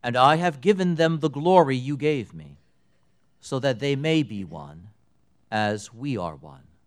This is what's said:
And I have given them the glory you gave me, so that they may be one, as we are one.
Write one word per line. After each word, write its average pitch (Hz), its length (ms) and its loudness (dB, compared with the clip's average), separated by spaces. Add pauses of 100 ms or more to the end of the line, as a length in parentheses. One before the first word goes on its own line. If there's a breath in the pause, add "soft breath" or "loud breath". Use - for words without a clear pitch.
And 123 120 -4
I 135 200 6
have 165 260 -2
given 185 340 2
them 165 240 2
the 147 120 0
glory 151 440 4
you 135 220 -6
gave 143 340 -2
me, 73 280 -20 (800)
so - 180 -6
that 127 220 -2
they 143 160 -2
may 156 260 0
be 104 220 -8
one, 80 480 -16 (580)
as 107 420 -2
we 123 240 -8
are 85 200 -8
one. 69 320 -20 (200)